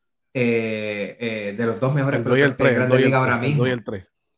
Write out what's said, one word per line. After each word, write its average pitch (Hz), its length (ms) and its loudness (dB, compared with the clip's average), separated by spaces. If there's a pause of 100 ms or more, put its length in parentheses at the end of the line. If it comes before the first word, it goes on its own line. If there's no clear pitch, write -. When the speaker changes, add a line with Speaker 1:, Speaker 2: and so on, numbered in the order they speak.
(320)
Speaker 1:
eh, 110 880 -2
eh, 107 380 -6
de 117 100 -2
los 110 140 -2
dos 135 140 0
mejores 139 240 0
Speaker 2:
El 117 60 -4
dos 123 140 2
y 143 40 6
el 143 140 2
Speaker 1:
peloteros - 0 -
que - 60 -2
hay 143 60 4
en 120 80 2
Speaker 2:
tres, - 0 -
el - 0 -
Speaker 1:
Grandes 123 120 0
Speaker 2:
dos 127 120 4
y - 20 4
el 131 60 4
Speaker 1:
Ligas 135 120 2
ahora 123 160 0
Speaker 2:
tres, 117 80 -4
el 135 40 0
Speaker 1:
mismo. 147 100 0
Speaker 2:
dos 123 100 2
y 127 40 0
el 117 120 -6
tres, 101 220 -10 (320)